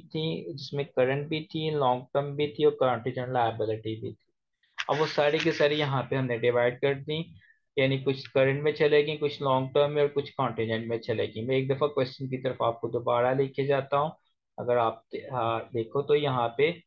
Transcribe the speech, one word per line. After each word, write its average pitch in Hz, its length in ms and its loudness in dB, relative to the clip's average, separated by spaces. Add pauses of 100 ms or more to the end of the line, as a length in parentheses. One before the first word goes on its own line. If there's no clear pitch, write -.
थी 165 480 -6
जिसमें 139 340 -6
करंट 135 420 0
भी 156 160 -4
थी, 156 260 -4
लॉन्ग 131 420 0
टर्म 143 220 0
भी 147 140 0
थी 151 160 0
और 147 80 6
कंटीजेंट 127 560 -2
लायबिलिटी 110 680 -2
भी 113 160 -8
थी। - 160 -20 (600)
अब 143 80 0
वो 151 100 0
सारी 151 320 2
की 156 140 0
सारी 151 220 2
यहाँ 135 340 0
पे 135 60 0
हमने 127 240 0
डिवाइड 120 420 2
कर 143 140 2
दी, 151 260 -6 (560)
यानी 135 240 2
कुछ 135 280 -2
करंट 135 340 2
में 151 100 2
चलेगी, 151 440 4
कुछ 147 240 -4
लॉन्ग 131 340 2
टर्म 147 160 4
में 147 100 2
और 143 80 4
कुछ 139 220 -4
कंटीजेंट 113 580 -2
में 117 100 -2
चलेगी। 107 420 -4
मैं 127 160 0
एक 135 120 0
दफ़ा 135 200 2
क्वेश्चन 131 400 -4
की 131 100 -6
तरफ 127 240 -4
आपको 117 260 -2
दोबारा 120 440 2
लेके 135 340 -2
जाता 139 300 0
हूँ, 156 140 0 (460)
अगर 120 220 0
आप 113 320 0
दे-, - 220 -8
हाँ, 113 260 -2 (140)
देखो 117 300 -2
तो 147 140 2
यहाँ 127 300 0 (100)
पे 151 140 4 (160)